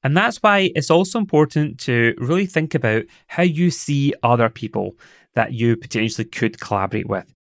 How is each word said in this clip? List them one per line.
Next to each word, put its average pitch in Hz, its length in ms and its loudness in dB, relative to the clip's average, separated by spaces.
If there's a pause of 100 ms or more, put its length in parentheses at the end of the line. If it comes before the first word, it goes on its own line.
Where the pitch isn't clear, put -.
And 139 120 0
that's 214 280 0
why 202 320 4
it's 156 160 -2
also 185 280 2
important 151 600 0
to 117 380 0
really 175 280 -2
think 160 280 -4
about 113 300 0 (240)
how 175 160 0
you 170 260 2
see 143 420 0 (100)
other 120 280 2
people 104 460 -8 (380)
that 113 200 0
you 117 220 2
potentially 113 500 -4
could - 340 -4
collaborate 104 480 -4
with. 98 340 -6